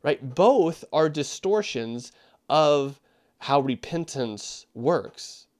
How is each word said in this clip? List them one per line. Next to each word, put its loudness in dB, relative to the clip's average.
right? -2
Both 4
are 4
distortions -4
of 2
how 2
repentance -6
works. -4